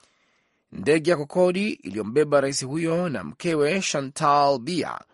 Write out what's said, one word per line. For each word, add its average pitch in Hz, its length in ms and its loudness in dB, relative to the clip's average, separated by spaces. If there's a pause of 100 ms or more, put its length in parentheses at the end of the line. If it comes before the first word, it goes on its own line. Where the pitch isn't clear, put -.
(720)
Ndege 156 400 2
ya 160 60 2
kukodi 180 520 0
iliyombeba 127 720 0
rais 135 240 -2
huyo 165 440 -2
na 110 140 -6
mkewe 156 580 -2
Chantal 143 800 2
Biya 117 420 -6 (120)